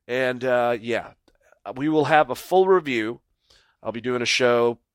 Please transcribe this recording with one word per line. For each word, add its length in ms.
And, 360
uh, 360
yeah, 340
we 140
will 160
have 240
a 60
full 320
review. 540
I'll 100
be 100
doing 200
a 40
show, 520